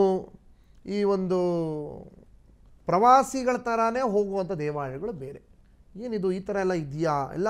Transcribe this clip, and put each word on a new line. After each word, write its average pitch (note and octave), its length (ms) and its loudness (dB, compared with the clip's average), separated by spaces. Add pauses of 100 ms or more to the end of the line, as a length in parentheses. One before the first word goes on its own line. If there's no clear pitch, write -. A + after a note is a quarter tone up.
(840)
ಈ G3+ 180 -2
ಒಂದು F#3 360 2 (1500)
ಪ್ರವಾಸಿಗಳ B3 720 4
ಥರನೇ A3+ 420 0
ಹೋಗುವಂಥ G3 520 0
ದೇವಾಲಯಗಳು D3 640 -6
ಬೇರೆ. C#3 280 -12 (640)
ಏನಿದು, G#3 280 -2
ಈ F#3+ 80 -2
ಥರ G3 160 -6
ಎಲ್ಲ F#3 180 2
ಇದೆಯಾ? D3 600 -2
ಎಲ್ಲ F3+ 160 -2